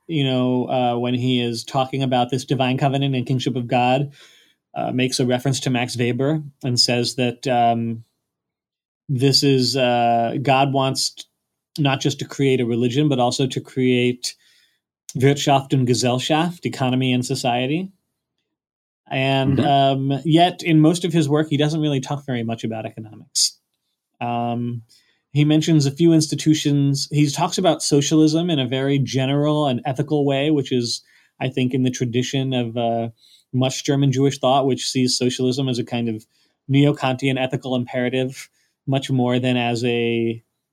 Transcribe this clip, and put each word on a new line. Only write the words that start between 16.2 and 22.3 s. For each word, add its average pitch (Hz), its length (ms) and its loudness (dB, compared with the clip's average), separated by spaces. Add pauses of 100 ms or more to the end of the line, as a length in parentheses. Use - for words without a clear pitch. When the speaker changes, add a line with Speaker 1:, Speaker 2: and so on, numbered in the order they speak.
Speaker 1:
economy 127 480 0
and 123 120 0
society. 135 680 -2 (1160)
And, 135 480 0
Speaker 2:
Mm-hmm. 139 540 2
Speaker 1:
um, 135 120 -4
yet 170 380 4
in 160 180 4
most 170 240 4
of 165 80 -2
his 151 160 2
work, 151 220 0
he 143 80 0
doesn't 151 220 0
really 147 200 0
talk 139 240 -8
very 120 180 -4